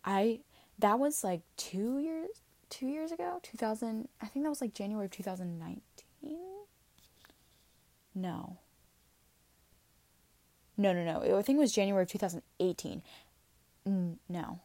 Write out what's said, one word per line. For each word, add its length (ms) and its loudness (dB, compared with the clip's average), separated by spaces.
I, 360 2
that 180 6
was, 260 2
like, 180 0
two 440 -2
years, 300 -4
two 160 -6
years 240 -4
ago, 320 -4
two 160 -14
thousand, 500 -2
I 60 -8
think 180 -2
that 60 0
was, 100 -4
like, 140 -4
January 320 -4
of 60 -6
two 100 -14
thousand 380 -4
nineteen. 800 -12
No. 420 -6
No, 140 6
no, 120 2
no. 320 4
I 60 2
think 140 4
it 40 8
was 120 6
January 280 4
of 80 2
two 80 -6
thousand 240 -2
eighteen. 440 -2
N-, 320 0
no. 380 -8